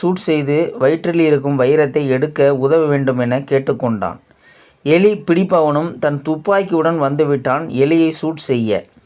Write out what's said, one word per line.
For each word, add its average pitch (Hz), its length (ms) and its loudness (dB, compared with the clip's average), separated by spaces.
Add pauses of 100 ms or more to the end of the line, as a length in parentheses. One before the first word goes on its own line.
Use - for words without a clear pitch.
ஷூட் 180 120 0
செய்து 151 640 -2
வயிற்றில் 165 420 0
இருக்கும் 143 380 2
வைரத்தை 143 500 2
எடுக்க 143 480 2
உதவ 143 300 2
வேண்டும் 135 320 0
என 123 200 0
கேட்டுக்கொண்டான். 135 800 -2 (640)
எலி 175 480 2
பிடிப்பவனும் 165 680 0
தன் 143 240 -4
துப்பாக்கியுடன் 165 760 0
வந்துவிட்டான் 143 680 0
எலியை 156 440 2 (100)
ஷூட் 160 140 -4
செய்ய. 110 480 -2 (220)